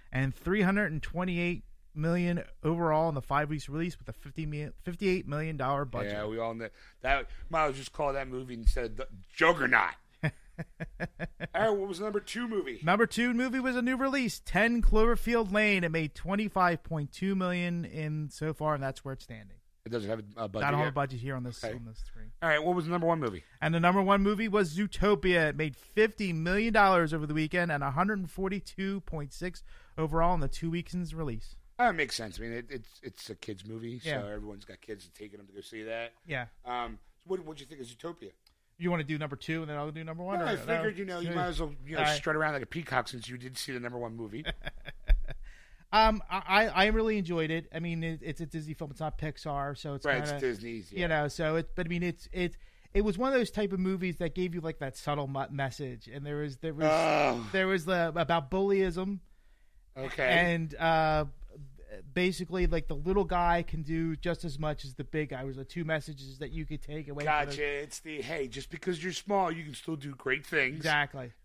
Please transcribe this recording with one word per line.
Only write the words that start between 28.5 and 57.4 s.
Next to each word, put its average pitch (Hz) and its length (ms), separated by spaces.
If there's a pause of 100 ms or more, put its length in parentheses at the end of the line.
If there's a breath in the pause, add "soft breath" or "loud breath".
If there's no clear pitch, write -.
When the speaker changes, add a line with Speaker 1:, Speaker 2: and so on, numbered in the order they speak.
Speaker 1:
point 143 300
six - 300 (340 soft breath)
overall 165 380
in 175 60
the - 80
two - 220
weeks 170 220
since 175 220
release. 135 400 (240)
Speaker 2:
That 240 160
makes 151 220
sense. 107 240
I - 20
mean, 117 100
it, 117 180
it's, 123 180 (140)
it's - 280
a 104 60
kids' 98 300
movie, 113 360
Speaker 1:
Yeah. 147 200
Speaker 2:
so 101 60
everyone's 104 360
got 95 160
kids 101 240
and 87 100
taking 104 220
them 101 100
to 95 60
go 98 80
see 110 240
that. 113 300 (120)
Speaker 1:
Yeah. 131 200 (180)
Speaker 2:
Um, 120 340 (240)
so - 60
what, 185 160
what'd 156 160
you 139 60
think 139 160
of 117 40
Zootopia? 120 440 (480)
Speaker 1:
You 175 120
wanna 165 140
do 151 140
number 147 180
two 160 260
and 151 80
then 147 80
I'll 147 120
do 160 140
number 160 180
one? 185 160
Speaker 2:
No, 175 80
Speaker 1:
or - 20
Speaker 2:
I 220 60
Speaker 1:
no? 175 40
Speaker 2:
figured, 175 400
you 202 60
know, 180 160
you 170 100
Speaker 1:
Yeah. 175 60
Speaker 2:
might 180 100
as 170 140
well, 151 120 (140)
you 151 60
know, 160 80
Speaker 1:
All 156 60
right. 151 100
Speaker 2:
strut 156 180
around 151 200
like 135 80
a 107 40
peacock - 420
since 117 200
you 123 100
did 123 180
see - 160
the 123 80
number 120 180
one 117 180
movie. 113 340
Speaker 1:
<laughs> - 40 (1400 soft breath)
Um, 220 360
I, 185 180
I, 202 200
I 185 220
really 220 280
enjoyed 165 340
it. 160 220
I 160 60
mean, 165 240
it, 160 200
it's 143 180
a 170 60
Disney 156 280
film. 151 160
It's 135 100
not 156 180
Pixar, 139 600
so 143 160
it's 135 100
Speaker 2:
Right, 139 140
it's 147 140
Speaker 1:
kinda, 139 140
Speaker 2:
Disney's, 110 460
yeah. 196 80
Speaker 1:
you 175 80
know, 151 200
so 156 280
it, 165 180
but 180 120
I - 20
mean, 175 140
it's, 175 300
it, 175 240 (360 soft breath)
it 196 100
was 208 140
one 262 160
of 262 60
those 233 120
type 202 220
of 196 60
movies 185 380
that 165 180
gave 180 200
you, 175 60
like, 160 200
that 131 160
subtle 147 320
mu-, 135 220
message. 131 580
And 139 180
there 147 120
was, 147 200
there 160 160
was, 156 120
Speaker 2:
Ugh. 151 540 (120)